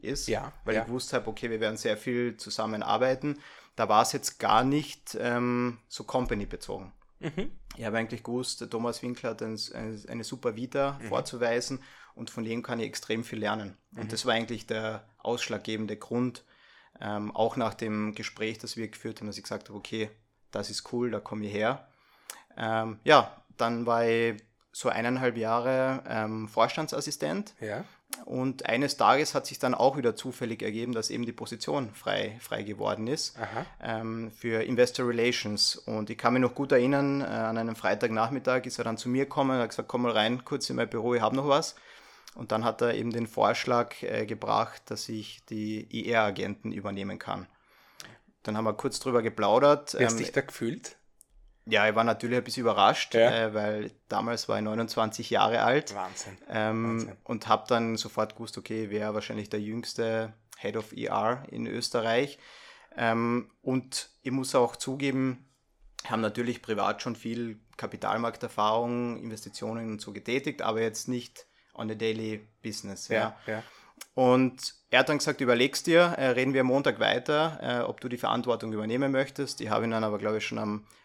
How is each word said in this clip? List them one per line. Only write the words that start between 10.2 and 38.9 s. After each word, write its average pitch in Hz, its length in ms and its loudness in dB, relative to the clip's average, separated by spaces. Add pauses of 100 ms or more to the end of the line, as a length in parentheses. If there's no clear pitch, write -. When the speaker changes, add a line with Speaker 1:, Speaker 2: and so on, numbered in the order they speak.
Speaker 1:
super 117 320 -4
Vita 139 440 -2
Speaker 2:
Mhm. 113 80 -12
Speaker 1:
vorzuweisen 123 760 -2 (320)
und 117 140 -12
von 117 140 -8
dem 117 200 -4
kann 117 160 -4
ich 110 80 -2
extrem - 360 -4
viel 110 160 -8
lernen. 104 380 -4 (180)
Und 110 100 -6
Speaker 2:
Mhm. 107 40 -8
Speaker 1:
das 110 160 -4
war 123 80 4
eigentlich 113 320 -2
der 110 420 -4 (120)
ausschlaggebende 110 800 -4
Grund, 120 460 -4 (560)
ähm, 104 360 -6
auch 113 220 2
nach 110 180 0
dem 107 400 -4
Gespräch, 110 420 -6
das - 180 -12
wir 113 120 -6
geführt 110 320 -12
haben, 107 80 -8
dass 98 100 -8
ich - 60 -14
gesagt - 260 -10
habe, 104 80 -14
okay, 107 320 -6 (400)
das 101 200 -6
ist - 220 -8
cool, 120 200 0
da 107 80 -2
komme 107 260 -8
ich 104 80 -6
her. 113 340 0 (680)
Ähm, 113 460 -2
ja, 143 380 8 (140)
dann 117 300 0
war 117 220 4
ich 117 340 2 (320)
so - 160 -2
eineinhalb 123 480 0
Jahre, 127 680 2
ähm, 110 400 -4
Vorstandsassistent. 151 1120 -2
Speaker 2:
Ja. 110 240 -6 (400)
Speaker 1:
Und 127 400 -4
eines 135 320 0
Tages 131 360 6
hat 143 140 0
sich - 100 -10
dann 127 160 2
auch 131 240 4
wieder 120 200 0
zufällig 117 440 -6
ergeben, 113 300 -4
dass 113 180 -2
eben 113 160 -4
die 113 60 -6
Position 117 600 -4
frei, 104 480 -2
frei 107 220 -6
geworden 104 440 -2
ist, - 320 -4
Speaker 2:
Aha. 113 260 -6 (160)
Speaker 1:
ähm, 113 500 -6
für 113 320 -2
Investor 123 440 2
Relations. 117 720 0
Und 107 320 -4
ich 113 80 -8
kann 120 160 2
mich 127 80 4
noch 123 120 2
gut 139 200 0
erinnern, 139 480 4
äh, - 20 -4
an 113 340 -2
einem 113 180 -4
Freitagnachmittag 117 880 0
ist 127 140 -10
er 120 40 -2
dann 113 140 -2